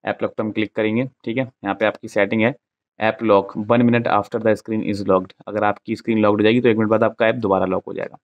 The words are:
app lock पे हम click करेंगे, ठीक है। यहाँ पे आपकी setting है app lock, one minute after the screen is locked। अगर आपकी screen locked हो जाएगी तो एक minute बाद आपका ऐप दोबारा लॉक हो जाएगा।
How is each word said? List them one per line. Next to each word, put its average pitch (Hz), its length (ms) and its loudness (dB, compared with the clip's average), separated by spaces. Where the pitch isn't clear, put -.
app - 180 -6
lock 107 100 -4
पे 113 120 -8
हम 107 80 -4
click 107 240 -4
करेंगे, 110 300 -2
ठीक 117 120 -4
है। 131 60 -2
यहाँ 101 320 -6
पे 107 100 -2
आपकी 107 220 -4
setting 107 340 0
है 120 120 2
app 113 240 -2
lock, 101 360 2
one 117 240 2
minute 117 280 2
after 104 300 -2
the 110 160 2
screen 110 300 -6
is 101 200 -4
locked। 95 260 0
अगर 104 160 -4
आपकी 104 320 -2
screen 110 240 -4
locked 104 200 2
हो 104 40 2
जाएगी 117 180 4
तो 123 80 4
एक 107 80 2
minute 110 120 0
बाद 110 140 2
आपका 110 240 0
ऐप 117 100 0
दोबारा 95 280 0
लॉक 92 220 -4
हो - 60 -12
जाएगा। - 300 -10